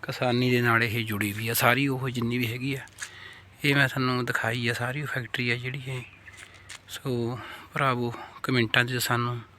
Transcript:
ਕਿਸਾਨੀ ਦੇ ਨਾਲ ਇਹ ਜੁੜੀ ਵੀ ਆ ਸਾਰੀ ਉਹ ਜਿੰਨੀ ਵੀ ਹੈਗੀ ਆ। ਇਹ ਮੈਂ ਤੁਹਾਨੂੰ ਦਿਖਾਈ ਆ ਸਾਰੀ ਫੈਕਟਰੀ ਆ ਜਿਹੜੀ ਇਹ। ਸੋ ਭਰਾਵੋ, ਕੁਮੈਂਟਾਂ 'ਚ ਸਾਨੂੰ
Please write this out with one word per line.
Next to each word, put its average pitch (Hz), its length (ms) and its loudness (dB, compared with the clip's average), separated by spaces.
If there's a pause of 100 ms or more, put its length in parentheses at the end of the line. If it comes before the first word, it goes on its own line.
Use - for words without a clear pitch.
ਕਿਸਾਨੀ 123 480 2
ਦੇ 123 100 6
ਨਾਲ 117 220 6
ਇਹ 113 220 0
ਜੁੜੀ 104 280 -2
ਵੀ 110 160 -4
ਆ 117 60 0
ਸਾਰੀ 127 340 4
ਉਹ 131 220 -2
ਜਿੰਨੀ 120 280 -2
ਵੀ 117 140 -2
ਹੈਗੀ 127 220 -4
ਆ। 135 60 -8 (840)
ਇਹ 143 100 4
ਮੈਂ 139 140 6
ਤੁਹਾਨੂੰ 127 360 0
ਦਿਖਾਈ 120 440 -2
ਆ 117 40 0
ਸਾਰੀ 127 320 -4
ਫੈਕਟਰੀ 123 460 -4
ਆ 120 60 0
ਜਿਹੜੀ 127 320 -8
ਇਹ। 127 140 -8 (840)
ਸੋ 120 500 -4 (360)
ਭਰਾਵੋ, 123 380 2 (300)
ਕੁਮੈਂਟਾਂ 123 420 4
'ਚ 123 140 -2
ਸਾਨੂੰ 120 420 0 (180)